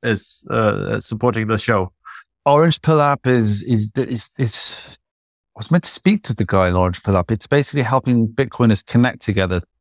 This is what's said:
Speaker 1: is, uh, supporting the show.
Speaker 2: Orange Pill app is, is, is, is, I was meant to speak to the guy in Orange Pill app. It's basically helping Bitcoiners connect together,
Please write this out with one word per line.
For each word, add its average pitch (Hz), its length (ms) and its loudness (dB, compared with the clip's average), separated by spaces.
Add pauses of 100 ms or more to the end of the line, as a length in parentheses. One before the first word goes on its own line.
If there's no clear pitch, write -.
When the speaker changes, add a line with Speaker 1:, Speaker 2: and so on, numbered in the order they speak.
Speaker 1:
is, - 480 -4
uh, 104 500 0
supporting 113 460 -2
the 110 100 0
show. 101 360 -2 (520)
Speaker 2:
Orange 151 380 4
Pill 156 180 2
app 143 260 0
is, 110 360 2
is, 107 340 -2
is, 123 420 -4
is, - 600 -4 (580)
I - 40 -14
was - 100 -6
meant 170 140 2
to - 60 -2
speak 202 340 0
to 120 100 -4
the 104 100 -4
guy 95 240 2
in 90 80 0
Orange 90 260 0
Pill 98 140 2
app. 90 140 0
It's 110 160 -4
basically 143 380 0
helping 120 440 0
Bitcoiners 117 560 0
connect 120 380 0
together, 92 400 -2 (180)